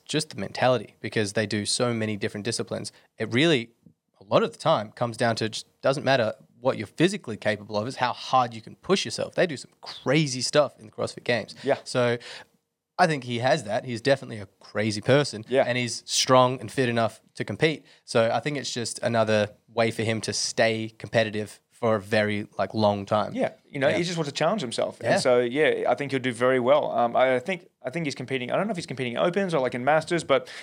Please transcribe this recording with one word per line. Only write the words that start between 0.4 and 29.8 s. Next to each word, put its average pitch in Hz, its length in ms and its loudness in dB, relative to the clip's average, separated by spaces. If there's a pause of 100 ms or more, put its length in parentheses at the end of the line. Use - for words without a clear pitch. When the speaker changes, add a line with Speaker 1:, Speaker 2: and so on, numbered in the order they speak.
Speaker 1:
mentality, 113 580 0
because 104 340 -4
they 110 120 0
do 101 200 -2
so 120 280 -2
many 107 240 -2
different 104 280 -6
disciplines. 110 460 -6 (260)
It 110 160 -6
really, 131 360 4 (500)
a - 60 -20
lot 123 180 4
of - 80 -2
the - 80 -18
time, 113 320 0
comes 117 260 -4
down 117 200 2
to 113 120 -2
just - 160 -10 (160)
doesn't 135 220 0
matter 123 300 2 (280)
what 120 160 0
you're 107 100 -8
physically 170 480 -2
capable 104 400 -4
of, 107 120 -2
it's 131 100 -10
how 120 160 0
hard 123 400 0
you 110 80 -14
can - 160 -20
push - 260 0
yourself. - 320 -6
They 170 100 2
do 147 120 -4
some - 140 -18 (100)
crazy 135 580 0
stuff 139 400 0
in 110 60 -20
the 107 80 -20
CrossFit - 320 -8
Games. 117 360 -2
Speaker 2:
Yeah. 131 220 0
Speaker 1:
So 120 340 0 (800)
I 180 100 6
think 143 180 -4
he 120 140 -4
has 131 260 2
that. 113 180 -4
He's 120 160 -6
definitely 127 380 0
a 101 80 -12 (160)
crazy 104 400 -2
person. 123 480 2
Speaker 2:
Yeah. 123 180 4
Speaker 1:
And 123 100 -2
he's 120 280 -4
strong 127 560 4
and 107 100 -12
fit 131 160 0
enough 117 320 0 (160)
to 123 80 -8
compete. 143 400 -2 (220)
So 113 260 2
I 120 80 0
think 147 180 -4
it's 120 140 -8
just - 320 -6
another 107 460 2 (240)
way 113 180 2
for 113 120 -4
him 110 180 -2
to - 100 -6
stay 110 680 0
competitive 107 600 -2 (120)
for 113 240 0
a 107 40 0
very, 104 480 0 (100)
like, 98 160 -2
long 104 320 2
time. 104 300 0
Speaker 2:
Yeah, 254 140 0 (200)
you - 80 -10
know, 139 120 2
Speaker 1:
Yeah. 160 80 2
Speaker 2:
he 170 80 0
just 175 100 -6
wants 160 140 -2
to 131 40 -6
challenge 175 280 0
himself, 113 420 -4
Speaker 1:
Yeah. 120 100 2
Speaker 2:
and 196 80 2
so 123 200 4
yeah, 123 480 2
I 127 60 2
think 139 160 -4
he'll 135 100 0
do 127 100 -2
very 127 300 2
well. 131 320 4
Um, 117 200 2
I, 127 220 4
I 127 40 0
think, 175 280 -6 (160)
I 127 60 -8
think 165 160 -4
he's 135 100 -4
competing. 123 360 -6
I 123 40 0
don't 180 120 0
know 233 40 -4
if 180 60 -8
he's 170 80 -8
competing 123 280 -6
in 123 60 -2
Opens 175 340 0
or, 151 60 2
like, 123 160 0
in 123 80 -6